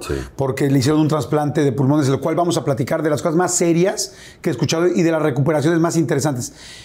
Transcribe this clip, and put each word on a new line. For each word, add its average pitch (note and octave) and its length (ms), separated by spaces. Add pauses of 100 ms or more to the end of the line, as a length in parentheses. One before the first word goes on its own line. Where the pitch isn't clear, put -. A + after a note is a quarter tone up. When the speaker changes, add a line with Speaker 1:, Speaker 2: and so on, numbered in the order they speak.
Speaker 1:
Sí. - 60 (220)
Speaker 2:
porque C3+ 340
le C#3 100
hicieron D3+ 220
un D#3 60
trasplante D3+ 560
de C#3+ 80
pulmones, C#3 340
de C3 80
lo C3 80
cual D#3+ 140
vamos F3 220
a E3 60
platicar D3 400
de D#3 60
las D3+ 120
cosas E3 140
más F3 180
serias F3 600 (280)
que - 80
he D#3+ 40
escuchado E3 340
y F3+ 160
de E3 80
las D#3+ 100
recuperaciones D3+ 580
más E3 180
interesantes. C#3+ 560 (320)